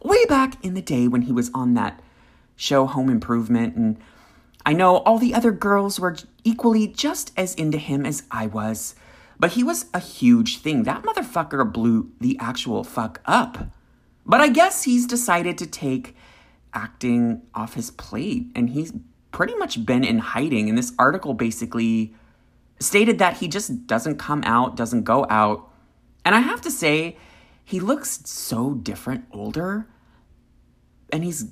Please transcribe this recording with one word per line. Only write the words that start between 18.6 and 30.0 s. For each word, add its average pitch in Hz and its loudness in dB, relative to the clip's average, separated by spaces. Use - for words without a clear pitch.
he's 151 -4
pretty 453 -2
much 359 -4
been 127 2
in 113 2
hiding. 117 -2
And 110 2
this 123 -4
article 147 2
basically 113 -2
stated 208 4
that 180 2
he 175 -6
just 151 -6
doesn't 143 -2
come 147 -4
out, 120 0
doesn't 117 -2
go 131 2
out. 107 2
And 185 4
I 226 6
have 349 -2
to 339 -6
say, 160 0
he 185 -4
looks - -4
so 127 -4
different 120 -8
older. 170 -6